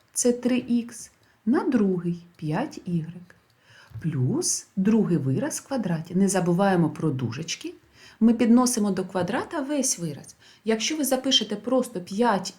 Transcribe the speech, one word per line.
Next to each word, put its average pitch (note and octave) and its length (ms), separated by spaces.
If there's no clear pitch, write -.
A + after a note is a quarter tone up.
це A#3+ 200
три B3 260
ікс, - 520
на D#4 180
другий, F#3 580
п'ять E3+ 480
ігрек, E3+ 520
плюс D#3+ 640
другий F#3+ 400
вираз D3+ 420
в - 80
квадраті. F3+ 480
Не F#3+ 140
забуваємо F3 600
про D#3 200
дужечки. C3 640
Ми A3+ 140
підносимо A#3 560
до F#3 140
квадрата G3+ 560
весь C4+ 380
вираз. D#3 380
Якщо A3 320
ви D4+ 80
запишете B3+ 520
просто B3 440
п'ять G3 580